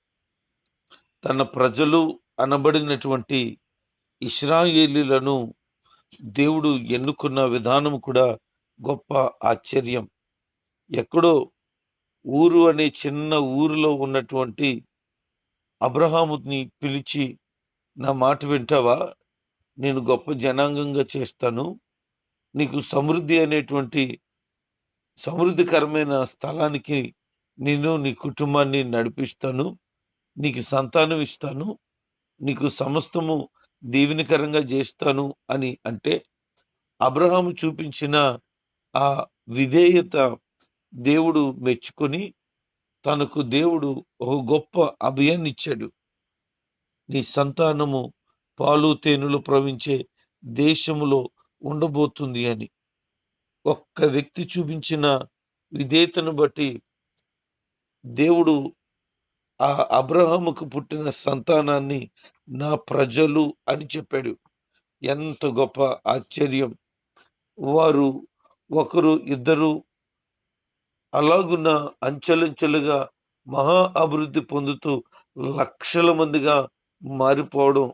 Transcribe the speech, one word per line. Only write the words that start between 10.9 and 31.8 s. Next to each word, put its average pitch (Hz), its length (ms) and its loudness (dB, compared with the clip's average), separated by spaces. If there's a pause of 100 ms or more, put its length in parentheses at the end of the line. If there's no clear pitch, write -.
ఎక్కడో 160 440 2 (920)
ఊరు 170 440 4
అనే 151 260 4
చిన్న 151 400 -4 (200)
ఊరిలో 151 420 2
ఉన్నటువంటి 135 760 -2 (1080)
అబ్రహాముని 143 800 0 (160)
పిలిచి, 139 480 -6 (720)
"నా 135 160 -4
మాట 135 340 0
వింటావా? 123 520 2 (800)
నేను 135 220 -2
గొప్ప 123 380 0
జనాంగంగా 139 680 0
చేస్తాను, 127 580 -4 (880)
నీకు 139 320 -4
సమృద్ధి 151 520 0
అనేటువంటి 143 680 0 (1120)
సమృద్ధికరమైన 156 960 0 (100)
స్థలానికి 147 720 -4 (600)
నిన్ను 147 380 0
నీ 139 180 -2
కుటుంబాన్ని 143 720 0
నడిపిస్తాను, 127 800 -4 (680)
నీకు 135 280 -4
సంతానం 156 560 0
ఇస్తాను, 143 460 -8 (720)